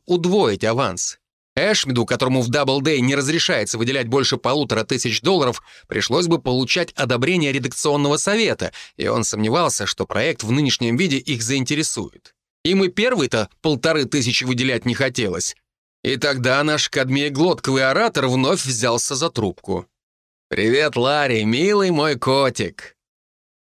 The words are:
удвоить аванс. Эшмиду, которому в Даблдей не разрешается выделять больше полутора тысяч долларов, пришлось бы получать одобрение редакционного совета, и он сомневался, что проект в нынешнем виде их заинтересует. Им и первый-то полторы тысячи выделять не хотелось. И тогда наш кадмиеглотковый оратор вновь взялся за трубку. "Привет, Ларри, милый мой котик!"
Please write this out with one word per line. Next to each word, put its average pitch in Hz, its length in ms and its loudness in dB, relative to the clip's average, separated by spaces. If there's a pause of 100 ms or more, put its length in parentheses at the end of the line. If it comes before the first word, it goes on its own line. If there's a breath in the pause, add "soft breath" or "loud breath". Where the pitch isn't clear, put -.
удвоить 175 580 2
аванс. 110 540 -2 (400)
Эшмиду, 135 480 0
которому 131 360 0
в 120 80 -2
Даблдей 139 500 2
не 131 160 2
разрешается 139 640 0
выделять 120 320 -2
больше 131 260 2
полутора 120 480 0
тысяч 120 380 -4
долларов, 143 420 0 (240 loud breath)
пришлось 170 400 0
бы 165 100 2
получать 131 600 -2
одобрение 139 560 0
редакционного 143 640 0
совета, 170 560 0 (240 loud breath)
и - 100 -4
он 113 160 0
сомневался, 110 600 0
что 95 200 -4
проект 120 380 -2
в 107 80 -2
нынешнем 123 460 2
виде 160 180 0
их 131 260 -4
заинтересует. 135 920 -4 (300)
Им 196 180 2
и 185 60 2
первый-то 180 600 0 (120)
полторы 156 420 2
тысячи 123 400 -2
выделять 127 420 -2
не 120 100 0
хотелось. 110 600 -2 (480)
И 135 140 0
тогда 135 440 0
наш 151 280 0
кадмиеглотковый 139 1000 0
оратор 160 380 2
вновь 131 380 2
взялся 120 500 -2
за 160 140 -2
трубку. 92 580 -4 (600)
"Привет, 123 480 2
Ларри, 127 480 2
милый 185 460 2
мой 151 280 0
котик!" 131 800 -2 (760)